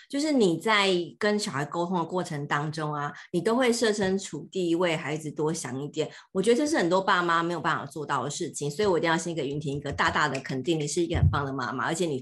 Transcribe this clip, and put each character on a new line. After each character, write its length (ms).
就 100
是 140
你 260
在 340
跟 180
小 140
孩 120
沟 220
通 120
的 60
过 160
程 280
当 220
中 220
啊， 200
你 100
都 140
会 180
设 200
身 260
处 320
地 240
为 220
孩 200
子 140
多 240
想 260
一 60
点， 240
我 100
觉 80
得 60
这 100
是 100
很 140
多 100
爸 220
妈 220
没 80
有 80
办 180
法 80
做 180
到 200
的 40
事 220
情， 180
所 160
以 40
我 100
一 20
定 80
要 80
先 160
给 140
云 140
婷 160
一 40
个 120
大 180
大 180
的 120
肯 240
定， 160
你 60
是 140
一 60
个 100
很 140
棒 160
的 60
妈 200
妈， 120
而 100
且 120
你 160